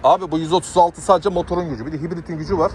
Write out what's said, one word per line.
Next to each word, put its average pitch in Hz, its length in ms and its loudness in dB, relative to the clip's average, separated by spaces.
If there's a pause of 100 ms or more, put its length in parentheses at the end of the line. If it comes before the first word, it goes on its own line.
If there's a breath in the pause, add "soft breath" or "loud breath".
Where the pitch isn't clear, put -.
Abi, 175 280 4
bu 160 80 0
yüz 160 140 -2
otuz 180 240 0
altı 175 240 2
sadece 190 280 2
motorun 175 400 -2
gücü. 120 160 -8
Bir 156 60 -8
de 156 60 -6
hibritin 165 400 -8
gücü 151 200 -4
var. 165 180 2